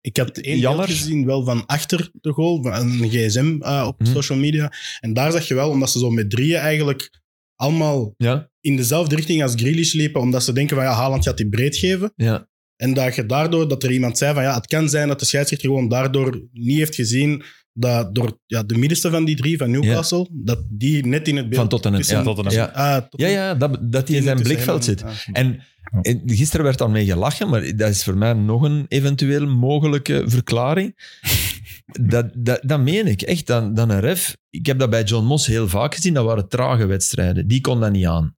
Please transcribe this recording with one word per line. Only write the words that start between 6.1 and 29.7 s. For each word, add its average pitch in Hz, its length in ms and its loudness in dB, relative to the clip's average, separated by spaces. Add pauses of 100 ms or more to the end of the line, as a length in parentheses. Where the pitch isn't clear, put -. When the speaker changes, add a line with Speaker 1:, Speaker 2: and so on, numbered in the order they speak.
Speaker 1:
drieën 143 300 0
eigenlijk 147 520 -2 (440)
allemaal 143 600 0
Speaker 2:
Ja. 127 320 0 (120)
Speaker 1:
in 139 140 0
dezelfde 143 400 0
richting 156 280 0
als 123 120 0
Grealish 151 380 0
liepen, 151 280 0
omdat 127 220 2
ze 127 100 -2
denken 143 220 0
van, 131 100 0
ja, 131 80 2
Haaland 131 300 0
gaat 127 140 -2
die 107 120 -2
breed 127 280 0
geven. 190 380 -2
Speaker 2:
Ja. 113 320 -2 (280)
Speaker 1:
En 127 180 -2
dat 127 220 0
je 123 100 -2
daardoor, 160 420 0
dat 135 160 -2
er 127 80 0
iemand 127 260 0
zei 143 160 0
van, 139 100 0
ja, 135 120 0
het 120 120 -4
kan 156 220 0
zijn 147 180 0
dat 139 120 -2
de - 60 -4
scheidsrechter 143 440 -2
gewoon 131 180 0
daardoor 131 540 0 (100)
niet 120 260 0
heeft 156 180 0
gezien 139 480 0 (300)
dat 117 420 0
door, 117 300 -2
ja, 113 180 -4
de 113 140 -2
middenste 160 320 2
van 160 160 2
die 156 100 0
drie, 151 220 -2
van 127 140 -2
Speaker 2:
Ja. 131 80 2
Speaker 1:
Newcastle, 165 520 0
dat 120 380 -4
die 131 360 0
net 151 220 0
in 147 80 0
het 131 100 -4
beeld 113 160 -4
Speaker 2:
Van 113 80 2
Tottenham, 104 320 2
Speaker 1:
tussen 107 160 0
Speaker 2:
ja. 113 60 2
Speaker 3:
Tottenham. 101 300 0
Speaker 2:
Ja. 113 120 2
Speaker 1:
Ah, 139 360 0
Tottenham. 175 340 -2
Speaker 2:
Ja, 190 120 -2
ja, 180 80 -2
dat, 139 160 0 (200)
dat 131 160 0
die 156 80 2
in 135 60 2
Speaker 1:
Die - 0 -
Speaker 2:
zijn 131 160 2
Speaker 1:
tussen 123 180 2
Speaker 2:
blikveld 151 300 0
Speaker 1:
hem 104 120 2
Speaker 2:
zit. - 40 -10 (320)
Speaker 1:
en, 127 180 2
ja. - 0 -
Speaker 2:
En, - 120 -8 (280)
Speaker 3:
Ja. 98 100 0
Speaker 2:
en 113 240 0
gisteren 147 400 2
werd 131 120 2
daarmee 110 280 2
gelachen, 101 440 0
maar 98 260 0
dat 107 140 2
is 101 140 0
voor 95 140 0
mij 113 160 2
nog 110 280 2
een 147 260 2
eventueel 143 600 2
mogelijke 139 800 2